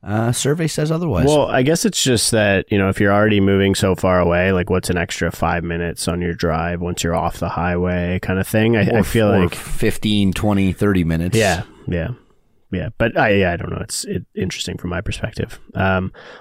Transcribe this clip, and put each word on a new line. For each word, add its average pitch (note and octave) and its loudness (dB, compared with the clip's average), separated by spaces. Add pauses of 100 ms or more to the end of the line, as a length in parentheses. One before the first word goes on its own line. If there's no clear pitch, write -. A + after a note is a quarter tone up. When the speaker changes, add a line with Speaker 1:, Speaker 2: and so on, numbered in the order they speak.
Speaker 1:
uh, A2+ -2
survey D#3 -2
says D3+ -2
otherwise. D#3+ 0
Speaker 2:
Well, D3 4
I C3 0
guess D#3 2
it's - 0
just B2 2
that, G#2 2
you G#2+ 2
know, G2 2
if F#2+ -2
you're G2+ 4
already G#2 4
moving G2 4
so F#2+ 2
far F#2 2
away, F2 2
like, F2+ 0
what's F#2 0
an F2+ 0
extra E2 -4
five E2+ -2
minutes E2+ -4
on E2+ -4
your F2 -4
drive E2+ -2
once F2 -4
you're E2+ -2
off E2+ -4
the F2 -4
highway F2+ -2
kind F#2 -2
of - -4
thing? A2+ 2
I, G2 2
Speaker 1:
Or A#2 2
Speaker 2:
I G2+ 2
feel G#2+ 2
Speaker 1:
or F#2+ 4
Speaker 2:
like E2 -2
Speaker 1:
fifteen, G#2 0
twenty, G2 0
thirty F#2+ 2
minutes. E2 0
Speaker 2:
Yeah, F#2 2 (240)
yeah. E2+ -4 (640)
Yeah, F2+ -4 (100)
but A#2 0
I, A#2 4
yeah, F#2 4
I E2+ -2
don't - -6
know. - -6
It's, - -8
it, - -6
interesting - -6
from - -6
my - -4
perspective. - -6 (140)
Um, F#2 0 (280)